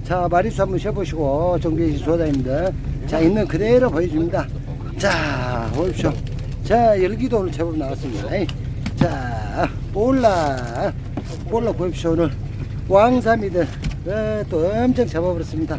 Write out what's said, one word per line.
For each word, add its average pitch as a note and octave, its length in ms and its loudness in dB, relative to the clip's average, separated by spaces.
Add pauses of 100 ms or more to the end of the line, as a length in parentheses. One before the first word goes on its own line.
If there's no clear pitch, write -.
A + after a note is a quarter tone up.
자, F3 260 0
마리수 F#3 320 2
한번 F#3+ 180 0
세보시고, E3 800 0
전국에 E3 300 0
계신 C3+ 140 -2
조사님들. D3 680 0 (340)
자, D#3+ 120 0
있는 F3+ 280 4
그대로 A#3 420 4
보여줍니다. F3 580 0 (500)
자, C3 760 0
보십시오. E3+ 400 0 (500)
자, A3 380 4
열기도 A3+ 380 0
오늘 F#3 120 -2
제법 D#3+ 260 -2
나왔습니다. C3+ 500 -4 (680)
자, D3 720 -2 (260)
볼락. F3+ 1000 2 (560)
볼락 A3+ 280 0
보십시오. E3 340 -2
오늘 D#3+ 200 2 (560)
왕삼이들, G#3+ 800 4 (400)
어, G#3+ 420 -2
또 E3 200 0
엄청 A#3+ 380 2
잡아버렸습니다. D#3+ 720 -2